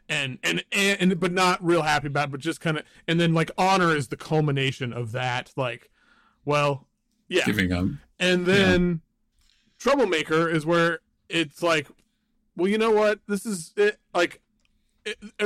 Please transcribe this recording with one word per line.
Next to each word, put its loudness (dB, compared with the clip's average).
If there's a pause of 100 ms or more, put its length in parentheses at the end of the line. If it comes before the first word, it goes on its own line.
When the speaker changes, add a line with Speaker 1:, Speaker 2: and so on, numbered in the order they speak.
Speaker 1:
And, -6
and, -2
and, 0 (120)
and, -4
but 0
not 0
real 2
happy 0
about -2
it, -8
but -10
just -6
kinda, -4 (240)
and 0
then, 2
like, 0
Honor 4
is -2
the -8
culmination -2
of -8
that, -4
like, -6 (560)
well, 0 (400)
yeah. 0
Speaker 2:
Giving 0
up. 0 (320)
Speaker 1:
And 0
Speaker 2:
Yeah. 2
Speaker 1:
then 2 (760)
Troublemaker 2
is -2
where 2 (300)
it's -4
like, 0 (720)
"Well, 0
you 2
know 2
what? 2
This -4
is -8
it," 2 (140)
like, -2 (600)
it, -10 (300)